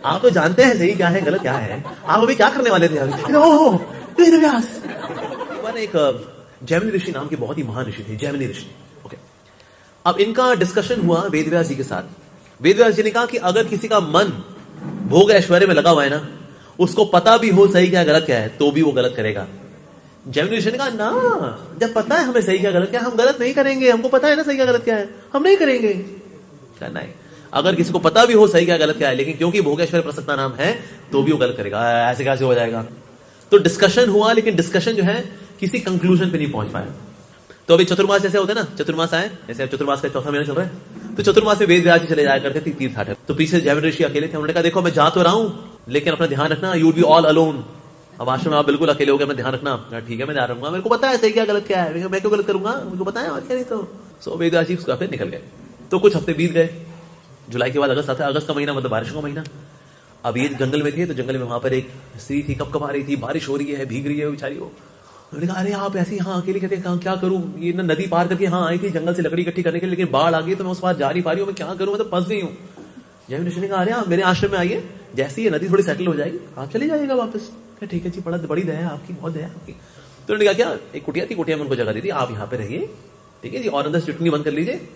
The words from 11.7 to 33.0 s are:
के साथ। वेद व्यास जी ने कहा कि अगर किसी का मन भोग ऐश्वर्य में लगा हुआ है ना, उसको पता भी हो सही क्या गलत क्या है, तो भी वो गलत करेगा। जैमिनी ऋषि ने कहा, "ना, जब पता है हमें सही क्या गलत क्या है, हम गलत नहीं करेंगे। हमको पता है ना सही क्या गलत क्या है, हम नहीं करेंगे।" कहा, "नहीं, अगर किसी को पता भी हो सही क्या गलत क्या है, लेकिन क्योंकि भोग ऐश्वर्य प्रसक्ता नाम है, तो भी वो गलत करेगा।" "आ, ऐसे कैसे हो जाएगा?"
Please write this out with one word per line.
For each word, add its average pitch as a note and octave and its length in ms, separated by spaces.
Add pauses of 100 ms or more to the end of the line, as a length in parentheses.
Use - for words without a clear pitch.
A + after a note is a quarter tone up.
के C3+ 80
साथ। F#2 200 (580)
वेद F#3+ 160
व्यास A3+ 160
जी G#3+ 100
ने G#3+ 80
कहा A#3 140
कि A#3+ 120
अगर G3 280
किसी A3 220
का G#3+ 120
मन E3+ 440 (640)
भोग G3 240
ऐश्वर्य F#3 340
में F3+ 100
लगा D#3 140
हुआ D3+ 140
है C#3 60
ना, D3 200 (500)
उसको F3+ 260
पता A3 320
भी A3+ 120
हो G3 180
सही F3+ 200
क्या F3 160
गलत D#3 200
क्या B2 160
है, G#2+ 100
तो C#3+ 220
भी D#3 100
वो D3+ 100
गलत B2 260
करेगा। G2+ 300 (800)
जैमिनी E3 300
ऋषि G#3+ 140
ने B3+ 60
कहा, C4+ 120
"ना, A3+ 220 (680)
जब A3+ 160
पता A#3 220
है E4 100
हमें A#3+ 160
सही F#3+ 180
क्या G3 120
गलत F3+ 180
क्या A#3+ 100
है, A#3 60
हम B3 100
गलत B3 260
नहीं B3+ 120
करेंगे। C4+ 380
हमको A#3 180
पता C4+ 180
है D4 80
ना D#4 80
सही C#4+ 120
क्या C4 100
गलत A#3+ 180
क्या A3+ 120
है, G3+ 140 (240)
हम C#4 100
नहीं F#4+ 140
करेंगे।" A3+ 640 (580)
कहा, - 100
"नहीं, D2 200 (440)
अगर E3+ 220
किसी E3+ 160
को F3 80
पता E3 260
भी A#3+ 80
हो G#3+ 140
सही E3+ 180
क्या E3+ 120
गलत D3+ 200
क्या C#3+ 120
है, C3 60
लेकिन C#3 220
क्योंकि F3 240
भोग D3 200
ऐश्वर्य E3 220
प्रसक्ता C#3+ 320
नाम C3+ 180
है, E3+ 260 (320)
तो C#3 120
भी D#3 80
वो D3 60
गलत B2+ 200
करेगा।" G2+ 220
"आ, A#2 320
ऐसे C3+ 120
कैसे C3+ 220
हो B2+ 80
जाएगा?" A#2 320 (680)